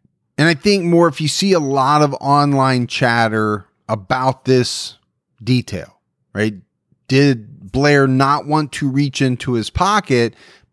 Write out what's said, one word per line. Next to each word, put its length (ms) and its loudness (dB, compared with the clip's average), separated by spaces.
And 120 2
I 40 2
think 300 0
more 240 4
if 140 -4
you 80 0
see 240 0
a 80 2
lot 400 2
of 140 0
online 720 0
chatter 800 0
about 560 -4
this 540 0
detail, 600 -6
right? 220 -4
Did 640 -2
Blair 340 2
not 400 0
want 280 -4
to 160 -4
reach 320 -2
into 320 -2
his 160 -2
pocket 680 0